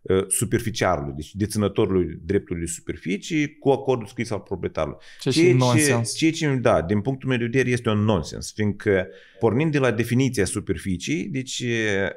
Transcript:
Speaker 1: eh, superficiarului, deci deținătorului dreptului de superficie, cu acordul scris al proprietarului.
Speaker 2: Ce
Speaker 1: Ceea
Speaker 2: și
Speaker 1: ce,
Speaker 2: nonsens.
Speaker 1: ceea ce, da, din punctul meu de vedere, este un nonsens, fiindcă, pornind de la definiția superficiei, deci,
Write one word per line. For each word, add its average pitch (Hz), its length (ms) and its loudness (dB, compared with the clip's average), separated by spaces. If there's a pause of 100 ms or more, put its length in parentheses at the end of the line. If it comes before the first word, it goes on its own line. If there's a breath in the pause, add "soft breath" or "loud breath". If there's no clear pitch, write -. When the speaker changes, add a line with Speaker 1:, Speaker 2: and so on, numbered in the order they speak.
Speaker 1:
eh, 95 260 2
superficiarului, 92 880 0
deci 73 200 -12
deținătorului 98 880 0
dreptului 90 380 -2
de 85 60 -6
superficie, 160 800 -4 (120)
cu 135 100 0
acordul 127 380 0
scris 110 240 -6
al 101 80 -4
proprietarului. 87 580 -4 (220 loud breath)
Speaker 2:
Ce - 100 -2
Speaker 1:
Ceea 151 160 4
Speaker 2:
și - 60 8
Speaker 1:
ce, 127 60 6
Speaker 2:
nonsens. 123 580 4
Speaker 1:
ceea 160 160 2
ce, 160 160 -2 (140)
da, 104 200 4
din 98 200 0
punctul 135 280 -4
meu 127 80 0
de 117 60 -2
vedere, 120 260 0
este 117 200 0
un 107 140 2
nonsens, 85 500 -2
fiindcă, 101 540 0 (320 loud breath)
pornind 127 320 2
de 143 80 0
la 127 120 2
definiția 113 540 2
superficiei, 98 800 -4
deci, 135 400 -8 (540)